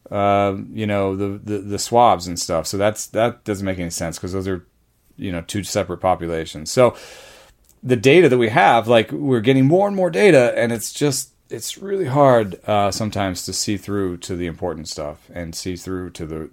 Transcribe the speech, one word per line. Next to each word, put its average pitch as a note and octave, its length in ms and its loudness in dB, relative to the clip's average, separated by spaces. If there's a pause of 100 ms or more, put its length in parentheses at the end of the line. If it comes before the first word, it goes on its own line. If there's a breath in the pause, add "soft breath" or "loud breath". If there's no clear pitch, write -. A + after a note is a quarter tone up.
uh, G2+ 460 2 (160)
you A2 160 -4
know, G2 300 0
the, G2+ 260 -4
the, G#2 140 -4
the G2+ 220 -6
swabs A2 460 4
and F2 140 -6
stuff. E2 260 -2
So G2+ 120 -6
that's, G#2 300 -2
that A2+ 360 -2
doesn't G2 220 -6
make F#2 120 -4
any F2 120 -6
sense, E2 280 -8
'cause F#2 140 -8
those F#2+ 160 -6
are, F#2 180 -6 (520)
you G2+ 160 -8
know, E2+ 80 -6
two F#2 240 -6
separate F2+ 320 -4
populations. E2 760 -4
So B2 240 2 (880 loud breath)
the B2 140 2
data C#3+ 320 6
that B2+ 80 2
we A#2 120 2
have, B2 380 4
like, A#2 240 4
we're C#3 300 -2
getting C3 240 4
more F#3 220 4
and G3+ 100 -4
more F#3 120 0
data, D#3 480 4
and A2+ 140 2
it's A2+ 220 -6
just, C#3+ 380 -2 (180)
it's - 280 -12
really F#3+ 280 -4
hard, B2+ 520 4 (120)
uh, G2+ 220 2
sometimes G2+ 560 -4
to G2 40 -8
see G#2 240 -4
through F#2+ 420 -4
to F2+ 200 -8
the F2 100 -4
important E2 400 -8
stuff D2+ 460 -12
and E2+ 200 -10
see F#2 220 -8
through F2+ 360 -8
to E2+ 140 -12
the, D#2+ 280 -10